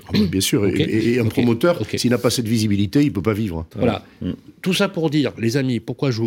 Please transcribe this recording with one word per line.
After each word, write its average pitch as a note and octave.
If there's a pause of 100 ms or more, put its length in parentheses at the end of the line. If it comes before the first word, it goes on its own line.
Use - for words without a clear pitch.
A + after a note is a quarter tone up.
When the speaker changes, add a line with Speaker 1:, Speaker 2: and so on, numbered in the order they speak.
Speaker 1:
Ah, -
bah, G#3 (120)
bien F#2+
sûr, -
et, F#2+
Speaker 2:
Ok. -
Speaker 1:
et, A#2
et B2
un A#2
Speaker 2:
Ok. G#2+
Speaker 1:
promoteur, A#2+
Speaker 2:
Ok. -
Speaker 1:
s'il A#2
n'a A#2+
pas B2
cette A2+
visibilité, G#2+
il D3
peut G2
pas A2
vivre. F2
Speaker 2:
Voilà. G#2 (160)
Speaker 3:
Mm. F2+ (280)
Speaker 2:
Tout F#3
ça F#3+
pour E3
dire, C3+
les A2+
amis, C3
pourquoi C3+
je, A2